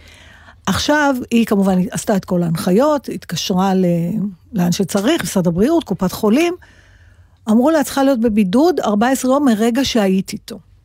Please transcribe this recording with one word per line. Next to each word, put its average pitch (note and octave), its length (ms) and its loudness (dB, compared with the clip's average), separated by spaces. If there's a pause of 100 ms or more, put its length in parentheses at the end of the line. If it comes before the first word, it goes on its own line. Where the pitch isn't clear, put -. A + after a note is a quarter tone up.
(640)
עכשיו, C#4+ 500 0 (160)
היא A#3 140 2
כמובן G3 320 2 (140)
עשתה - 240 -2
את F#3 100 -2
כל F3 180 -2
ההנחיות, F#3+ 680 0
התקשרה F#3+ 600 -2
ל-, F#3+ 120 0 (680)
לאן F3 180 0
שצריך, G#3 520 -2
משרד F3+ 240 -2
הבריאות, A#3 360 0
קופת F#3 280 -4
חולים, D4+ 420 0 (960)
אמרו B3 200 4
לה, D#4 140 2
"צריכה - 200 -2
להיות C4+ 160 2
בבידוד A3+ 600 2
ארבע G#3 300 0
עשרה B3+ 220 0
יום D4 140 2
מרגע A#3 400 2
שהיית G3 480 0
איתו." G#3 260 -14 (260)